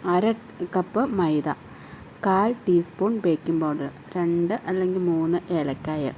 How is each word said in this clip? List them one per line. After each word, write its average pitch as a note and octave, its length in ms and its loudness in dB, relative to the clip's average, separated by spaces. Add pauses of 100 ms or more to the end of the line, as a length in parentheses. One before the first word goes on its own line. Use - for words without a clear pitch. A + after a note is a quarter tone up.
(120)
അര F3+ 120 4 (500)
കപ്പ് F#3 280 0 (160)
മൈദ, D#3 300 2 (760)
കാൽ G3 240 4 (140)
ടീസ്പൂൺ F3+ 480 2 (120)
ബേക്കിംഗ് E3 380 2
പൗഡർ, D3 280 -2 (240)
രണ്ട് E3+ 400 2 (140)
അല്ലെങ്കിൽ F#3 420 0
മൂന്ന് E3 280 2 (200)
ഏലക്കായ. D3 460 -2 (140)